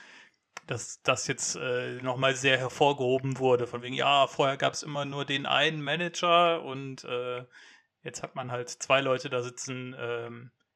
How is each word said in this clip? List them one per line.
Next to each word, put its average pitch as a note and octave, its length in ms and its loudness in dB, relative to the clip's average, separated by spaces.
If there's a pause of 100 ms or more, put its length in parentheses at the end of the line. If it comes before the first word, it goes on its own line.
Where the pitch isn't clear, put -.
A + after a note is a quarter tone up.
(680)
dass - 360 -8
das B2+ 240 0
jetzt, - 300 -4
äh, B2 460 -4
nochmal C3 340 2
sehr C3 220 4
hervorgehoben C3 800 2
wurde, B2 280 6
von A#2+ 160 -8
wegen, B2+ 120 -8
ja, C3+ 320 4
vorher C#3 300 2
gab's C#3 260 0
immer D3 220 -6
nur C#3 200 -4
den C#3 220 -2
einen D3 360 2
Manager E3+ 800 2
und, C3+ 420 -8
äh, B2 400 -4 (580)
jetzt - 200 -12
hat - 140 -8
man B2 160 -6
halt B2 180 -6
zwei - 300 2
Leute C3 300 0
da B2 120 0
sitzen, B2+ 560 -8
ähm, A#2+ 540 -8 (240)